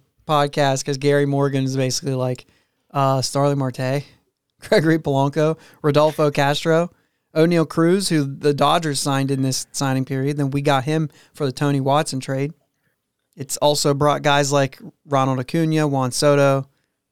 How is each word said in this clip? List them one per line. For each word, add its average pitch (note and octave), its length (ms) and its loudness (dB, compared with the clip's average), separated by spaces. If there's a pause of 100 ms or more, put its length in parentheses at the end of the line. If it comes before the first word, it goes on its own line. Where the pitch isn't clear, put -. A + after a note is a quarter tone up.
(280)
podcast C#3+ 580 0
'cause C#3 140 -4
Gary C#3+ 260 2
Morgan C#3 380 0
is C3 120 -4
basically C3 380 -4
like, B2+ 320 -4 (460)
uh, C3+ 320 0
Starling C#3+ 340 0
Marte, C3+ 460 -4 (300)
<laughs> - 260 -20 (100)
Gregory D#3+ 300 4
Polanco, D3+ 580 0 (240)
Rodolfo D3 480 2
Castro, D3+ 640 0 (420)
O'Neal E3 320 2
Cruz, F3+ 440 0
who D#3 140 2
the C#3+ 300 -2
Dodgers D3 460 0
signed C3+ 320 -2
in C3+ 100 -2
this C3 300 -2
signing C3+ 340 -2
period. C#3 320 -4
Then C#3 140 -2
we C#3+ 100 -2
got C#3 220 2
him D#3 260 -2 (240)
for D3+ 120 -6
the B2+ 60 -2
Tony C#3+ 300 -2
Watson C#3 380 0
trade. C#3 340 -6 (840)
It's C#3 220 -10
also D3 360 2
brought C#3+ 280 0
guys C#3+ 300 2
like C#3 280 0 (260)
Ronald C3+ 340 0
Acuna, D#3 480 0
Juan C3 240 -2
Soto, C#3 560 2 (440)